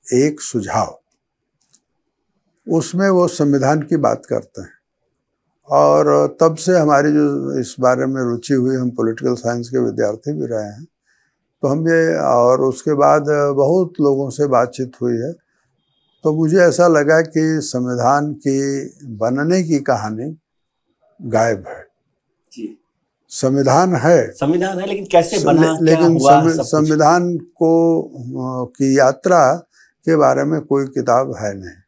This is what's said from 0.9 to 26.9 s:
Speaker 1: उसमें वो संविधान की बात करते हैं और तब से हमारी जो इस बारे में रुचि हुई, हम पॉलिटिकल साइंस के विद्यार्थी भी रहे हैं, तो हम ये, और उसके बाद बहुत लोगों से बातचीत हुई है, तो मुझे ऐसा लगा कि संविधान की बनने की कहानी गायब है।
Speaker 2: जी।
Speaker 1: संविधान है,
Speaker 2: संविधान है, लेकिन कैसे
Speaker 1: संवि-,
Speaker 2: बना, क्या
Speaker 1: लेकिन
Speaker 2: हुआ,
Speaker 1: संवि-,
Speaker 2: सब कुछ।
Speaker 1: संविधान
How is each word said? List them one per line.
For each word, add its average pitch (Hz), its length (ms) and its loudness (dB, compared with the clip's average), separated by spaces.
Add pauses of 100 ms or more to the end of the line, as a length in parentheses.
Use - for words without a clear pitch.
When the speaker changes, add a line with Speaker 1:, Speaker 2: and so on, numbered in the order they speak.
Speaker 1:
उसमें 180 400 -2
वो 180 180 2
संविधान 143 540 0
की 156 160 -4
बात 113 280 -2
करते - 360 -8
हैं - 120 -18 (960)
और 147 720 2
तब 165 140 2
से 185 220 0
हमारी 147 340 2
जो 143 480 -2
इस 127 200 -8
बारे 127 260 2
में 131 160 -4
रुचि 120 320 -4
हुई, 131 220 0
हम 127 160 -4
पॉलिटिकल 117 420 -2
साइंस 120 360 -6
के 131 80 -4
विद्यार्थी 120 560 -4
भी 151 120 -6
रहे 110 180 -6
हैं, 107 240 -16 (760)
तो 143 60 -2
हम 160 200 0
ये, 165 320 2
और 127 420 2
उसके 135 320 -2
बाद 143 600 2
बहुत 170 460 0
लोगों 139 280 0
से 143 180 -4
बातचीत 127 440 -2 (100)
हुई 120 160 -2
है, 147 260 -10 (800)
तो 156 120 0
मुझे 160 220 2
ऐसा 175 300 4
लगा 156 340 4
कि 160 420 -2
संविधान 127 680 -2
की 139 600 -4 (120)
बनने 135 580 -2
की 156 160 -2
कहानी 120 580 -6 (840)
गायब 110 460 -2
है। - 200 -18 (680)
Speaker 2:
जी। 113 240 -14 (520)
Speaker 1:
संविधान 139 640 0
है, 143 360 2
Speaker 2:
संविधान 180 480 -4
है, 196 80 -6
लेकिन 202 240 -8
कैसे 175 280 2
Speaker 1:
संवि-, 143 60 -2
Speaker 2:
बना, 160 160 4
क्या 160 180 2
Speaker 1:
लेकिन 165 380 4
Speaker 2:
हुआ, 139 240 6
Speaker 1:
संवि-, 165 120 2
Speaker 2:
सब 160 40 -2
कुछ। 135 100 -4
Speaker 1:
संविधान 160 680 2